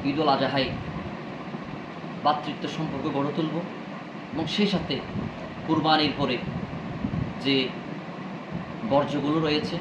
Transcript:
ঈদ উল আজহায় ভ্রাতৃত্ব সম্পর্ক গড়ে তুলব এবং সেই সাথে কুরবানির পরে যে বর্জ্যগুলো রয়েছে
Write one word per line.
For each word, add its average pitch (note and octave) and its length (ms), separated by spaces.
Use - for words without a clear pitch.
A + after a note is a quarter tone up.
ঈদ C#3 140
উল D3 140
আজহায় C3 360
ভ্রাতৃত্ব - 480
সম্পর্ক D3 440
গড়ে C#3 220
তুলব D#3+ 200
এবং D#3 180
সেই G3+ 200
সাথে D#3+ 260
কুরবানির D#3 540
পরে B2+ 200
যে C3+ 160
বর্জ্যগুলো C#3+ 500
রয়েছে D3+ 420